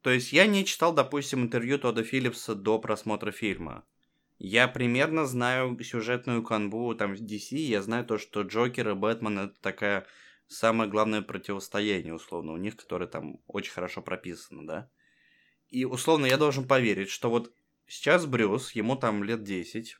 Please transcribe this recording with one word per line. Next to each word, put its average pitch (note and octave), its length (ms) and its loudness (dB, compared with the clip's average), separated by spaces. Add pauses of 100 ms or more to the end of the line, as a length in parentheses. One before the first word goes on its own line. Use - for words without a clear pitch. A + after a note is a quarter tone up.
То - 80 0
есть B2+ 220 2
я F3+ 160 8
не G3 180 4
читал, E3+ 280 2
допустим, C#3 500 2
интервью B2 360 0
Тодда A#2 240 2
Филлипса A#2 520 -2
до G#2+ 240 2
просмотра G#2+ 520 -2
фильма. F2 520 -4 (560)
Я A2+ 280 4
примерно C3+ 580 2
знаю B2+ 580 0
сюжетную A#2+ 600 -2
канву A2+ 520 -2
там G2+ 200 -2
в G2 40 -10
D G#2+ 200 -10
C, - 180 -10
я B2 240 0
знаю A#2 240 -2
то, A2 120 -2
что - 240 -4
Джокер A2+ 480 0
и G2+ 60 2
Бэтмен — G#2+ 440 0
это G2 220 -6
такая G2 460 -2 (400)
самое A2+ 420 0
главное G#2+ 320 2
противостояние, G2 920 -4
условно, D#2+ 400 -8
у E2 40 -6
них, G2+ 180 -6
которое F2 320 -6
там D2+ 400 -10
очень - 240 -8
хорошо F2+ 300 -8
прописано, D#2+ 640 -10
да? D#2+ 240 -8 (800)
И, B2+ 160 -4
условно, C3+ 400 2
я C3 120 4
должен C3+ 300 2
поверить, G#2+ 420 4
что - 200 -2
вот A#2 240 0 (340)
сейчас E3 380 2
Брюс, A#2 480 2
ему A2+ 240 0
там G#2 260 0
лет A2 200 -4
десять G2+ 560 -8